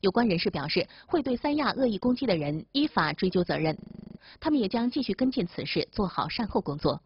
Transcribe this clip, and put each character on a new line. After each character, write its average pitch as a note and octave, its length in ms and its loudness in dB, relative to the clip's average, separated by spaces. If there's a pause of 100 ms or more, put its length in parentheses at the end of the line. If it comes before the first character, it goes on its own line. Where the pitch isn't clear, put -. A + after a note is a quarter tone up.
有 F#3+ 100 2
关 A#3+ 160 4
人 F3 100 4
士 G#3 140 0
表 C#3+ 160 -4
示， E3 200 0 (200)
会 D#4+ 160 2
对 B3+ 120 0
三 D4 200 0
亚 C#4 160 0
恶 B3+ 160 2
意 G#3+ 100 0
攻 B3 180 2
击 B3+ 120 -2
的 F#3 100 4
人 D3+ 260 -2 (100)
依 C#4+ 120 2
法 D#3+ 280 0
追 F#3 140 0
究 F3+ 160 2
责 D3+ 140 0
任。 D#3 180 2 (640)
他 D#4+ 120 0
们 D4+ 80 4
也 G#3 80 2
将 A#3+ 240 0
继 D4 100 -2
续 G#3+ 140 -2
跟 C4 160 2
进 F#3+ 160 0
此 - 180 -8
事， - 260 -2
做 G#3 140 0
好 D#3+ 240 -2
善 A3+ 160 -4
后 G3 160 -2
工 D3 160 -4
作。 D3+ 280 0